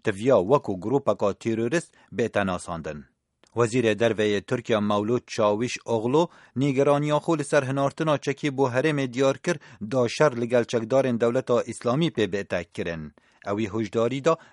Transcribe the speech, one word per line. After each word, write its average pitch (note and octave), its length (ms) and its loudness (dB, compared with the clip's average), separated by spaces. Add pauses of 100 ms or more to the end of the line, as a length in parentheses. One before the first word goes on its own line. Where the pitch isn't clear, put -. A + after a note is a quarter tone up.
تویا A2+ 380 4
وکو G#2+ 340 0
گروپکا G#2 560 -2
تیروریست A#2 600 -4 (180)
به A2 160 -2
تناساندن. E2+ 760 -4 (520)
وزیر A2+ 380 2
دروی G#2 460 0
ترکیا A#2 400 -2
مولود G#2 460 0
چاویش G#2+ 600 0
اغلو B2 400 2 (300)
نیگرانی C#3+ 560 2
خو D3+ 240 0
لسر D3 280 0
هنارتنا C#3 520 -2
چکی C#3+ 340 -4
بو C3+ 160 2
هرم C#3 400 0
دیار C3+ 320 0
کر F3 180 -4 (340)
دا B2 180 2
شر D3 260 2
لگل A#2+ 300 0
چکدارین B2 520 0
دولتا A#2+ 420 2
اسلامی B2 520 -2
پی G#2+ 160 2
به G2 140 -2
اتک F#2 320 -6
کرن. E2 400 -8 (340)
اوی G#2 280 -2
هشداری A2+ 460 -2
دا D#3+ 180 2 (140)